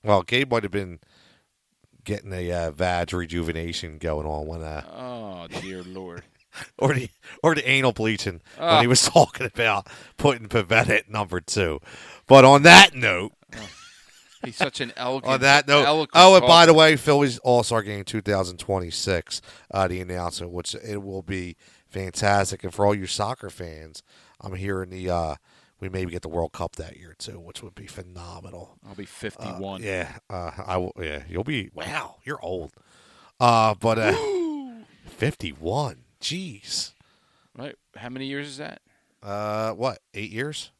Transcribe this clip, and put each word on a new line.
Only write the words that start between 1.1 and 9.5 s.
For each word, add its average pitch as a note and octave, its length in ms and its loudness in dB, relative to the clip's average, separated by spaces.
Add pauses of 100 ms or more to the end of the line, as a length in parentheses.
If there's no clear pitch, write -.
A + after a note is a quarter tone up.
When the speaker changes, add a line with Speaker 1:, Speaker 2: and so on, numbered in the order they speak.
Speaker 1:
getting G2+ 300 -8
a, F2+ 180 -6
uh, E2+ 200 -4
vag F2 420 -2
rejuvenation E2 840 -6
going D#2 280 -6
on D2+ 220 -8
when, E2 140 -12
uh, D#2 280 -10
Speaker 2:
Oh, A2 580 -16 (140)
dear F#2 220 -14
Lord. F2+ 400 -16 (280)
Speaker 1:
<laughs> - 280 -20
or C#3 140 2
the, A#2+ 160 -6 (340)
or E3 100 4
the C3 160 -2
anal C3 220 2
bleaching G#2+ 480 -4 (160)
when E3 140 -4
Speaker 2:
Ah. D#3+ 120 6
Speaker 1:
he A#2+ 60 4
was B2+ 140 4
<laughs> - 80 0
talking - 360 4
about A2 420 -2 (280)